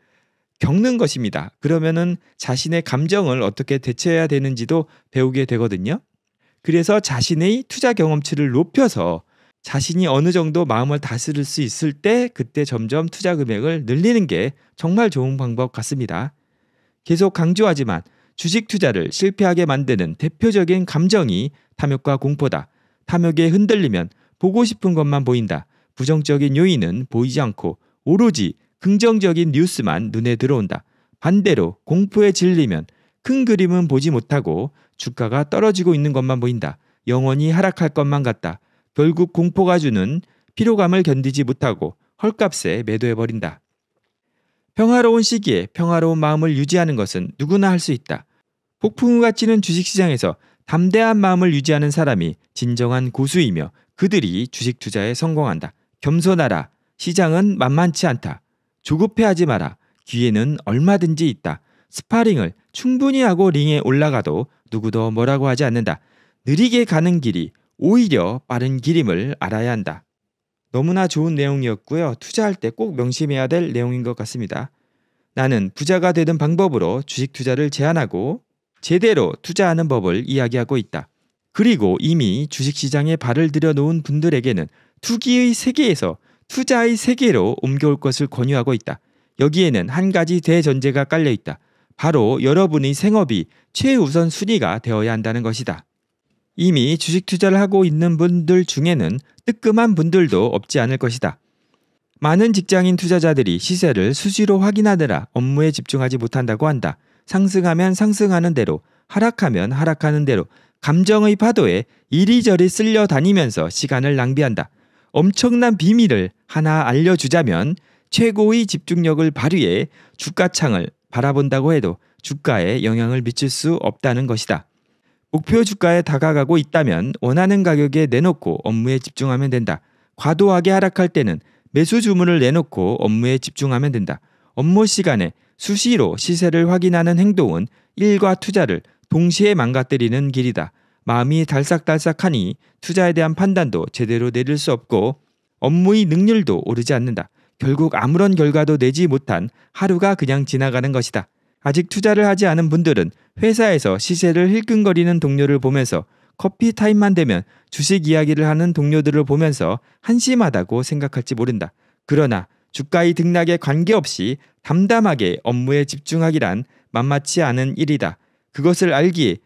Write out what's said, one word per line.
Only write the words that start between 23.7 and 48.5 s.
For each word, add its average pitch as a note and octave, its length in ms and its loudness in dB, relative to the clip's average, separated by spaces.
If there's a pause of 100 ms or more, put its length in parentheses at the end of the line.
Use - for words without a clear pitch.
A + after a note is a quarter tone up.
보고 G3 280 2
싶은 G#3 280 -2
것만 D3 300 0
보인다. A2+ 420 -2 (300)
부정적인 C#3+ 600 0
요인은 C3 520 0
보이지 B2 300 -2
않고 G2+ 380 -6 (260)
오로지 E3 520 2 (240)
긍정적인 F#3+ 720 2
뉴스만 A2+ 580 -2
눈에 A#2 240 -2
들어온다. B2 480 -2 (360)
반대로 D#3+ 640 0
공포에 G3 480 2
질리면 D3 520 0 (360)
큰 C4 240 0
그림은 F3+ 420 2
보지 C#3 240 0
못하고 A#2 600 -2 (260)
주가가 B2+ 520 -4
떨어지고 F#3 460 2
있는 D3 160 0
것만 C3 300 -2
보인다. A#2+ 360 -4 (300)
영원히 C3+ 420 0
하락할 F3 400 0
것만 C#3+ 340 -2
같다. G2+ 360 -6 (340)
결국 E3 400 0
공포가 F3+ 460 2
주는 B2+ 420 -2 (340)
피로감을 G3 480 2
견디지 C3+ 400 0
못하고 G2 520 -4 (260)
헐값에 F3+ 640 -2
매도해버린다. A2 760 -4 (1160)
평화로운 A#3 460 4
시기에 C#3 520 -2
평화로운 E3 460 0
마음을 D#3 380 0
유지하는 D3+ 380 0
것은 F#2+ 440 -6
누구나 F#3+ 300 2
할 F3+ 100 2
수 E3 120 -4
있다. - 340 -8 (540)